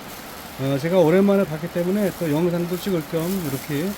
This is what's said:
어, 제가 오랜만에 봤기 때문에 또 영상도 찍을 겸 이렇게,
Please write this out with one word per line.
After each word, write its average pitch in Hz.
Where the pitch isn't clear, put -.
어, 135
제가 165
오랜만에 196
봤기 156
때문에 180
또 165
영상도 170
찍을 175
겸 160
이렇게, 143